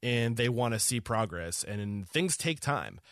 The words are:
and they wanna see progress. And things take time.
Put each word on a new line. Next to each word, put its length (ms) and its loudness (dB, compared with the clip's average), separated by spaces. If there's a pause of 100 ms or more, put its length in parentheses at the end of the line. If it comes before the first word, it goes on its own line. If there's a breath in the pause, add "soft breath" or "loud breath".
and 320 2
they 140 2
wanna 300 2
see 200 2
progress. 640 -2
And 460 -4
things 280 2
take 220 -2
time. 400 -2 (120 soft breath)